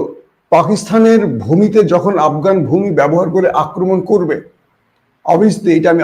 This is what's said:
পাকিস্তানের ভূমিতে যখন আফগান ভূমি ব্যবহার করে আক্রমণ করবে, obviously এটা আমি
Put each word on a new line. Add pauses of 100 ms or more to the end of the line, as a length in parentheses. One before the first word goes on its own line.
(520)
পাকিস্তানের (220)
ভূমিতে (120)
যখন (140)
আফগান (120)
ভূমি
ব্যবহার
করে (160)
আক্রমণ (120)
করবে, (880)
obviously
এটা
আমি